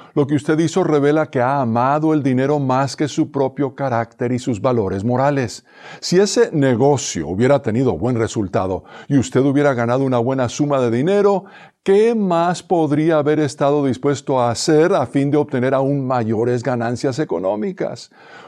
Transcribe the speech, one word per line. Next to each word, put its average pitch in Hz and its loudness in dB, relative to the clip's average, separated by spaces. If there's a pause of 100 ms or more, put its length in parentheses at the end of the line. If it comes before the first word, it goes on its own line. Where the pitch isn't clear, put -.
(140)
lo 147 0
que 147 -2
usted 151 0
hizo 170 0
revela 151 0
que 123 -2
ha 135 0
amado 135 0
el 151 0
dinero 135 0
más 131 -2
que 156 -2
su 151 -4
propio 131 -2
carácter 123 -4
y 127 -2
sus 120 -4
valores 101 0
morales. 127 -2 (360)
Si 175 0
ese 214 2
negocio 131 2
hubiera 123 2
tenido 110 0
buen 117 -2
resultado 95 -2 (240)
y 139 2
usted 127 2
hubiera 143 2
ganado 120 0
una 127 0
buena 127 -2
suma 143 -2
de 120 0
dinero, 196 2 (360)
¿qué 214 4
más 180 0
podría 156 0
haber 151 0
estado 143 0
dispuesto 135 -2
a 120 2
hacer 160 2
a 147 0
fin 143 0
de 147 2
obtener 135 0
aún 135 0
mayores 120 0
ganancias 123 -2
económicas? - -4 (360)